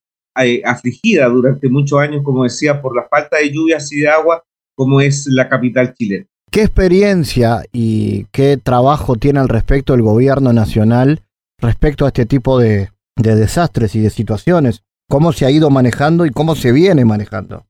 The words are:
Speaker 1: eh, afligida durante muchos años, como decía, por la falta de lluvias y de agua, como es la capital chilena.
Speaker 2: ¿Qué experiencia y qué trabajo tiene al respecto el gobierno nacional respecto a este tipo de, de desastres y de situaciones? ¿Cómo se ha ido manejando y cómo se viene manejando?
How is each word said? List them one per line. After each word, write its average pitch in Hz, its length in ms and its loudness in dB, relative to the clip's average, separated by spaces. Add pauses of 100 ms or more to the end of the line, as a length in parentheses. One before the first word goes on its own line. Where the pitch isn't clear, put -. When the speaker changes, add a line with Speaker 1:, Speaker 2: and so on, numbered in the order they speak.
(420)
Speaker 1:
eh, 120 220 0
afligida 123 640 -2
durante 127 420 0
muchos 143 280 0
años, 147 240 -2
como 131 220 -2
decía, 143 380 -2
por 120 120 -8
la 120 140 -4
falta 147 300 -2
de 147 120 0
lluvias 156 420 -2
y 147 80 -6
de 147 80 2
agua, 160 340 2 (340)
como 135 240 2
es 139 260 0
la 131 220 0
capital 127 460 -2
chilena. 98 320 -6 (240)
Speaker 2:
¿Qué 214 120 0
experiencia 180 1080 2
y 107 600 -2
qué 139 300 2
trabajo 127 540 0
tiene 139 240 0
al 131 80 0
respecto 135 460 0
el 120 80 2
gobierno 127 500 2
nacional 117 680 0 (360)
respecto 143 460 -2
a 135 40 0
este 123 180 -2
tipo 131 320 0
de, 107 320 0 (260)
de 110 180 2
desastres 110 600 -2
y 110 60 -2
de 107 100 2
situaciones? 117 720 -2 (260)
¿Cómo 151 240 0
se 139 140 -2
ha 131 40 2
ido 156 200 2
manejando 139 560 2
y 147 40 0
cómo 151 240 -2
se 123 180 0
viene 151 340 4
manejando? 104 640 -6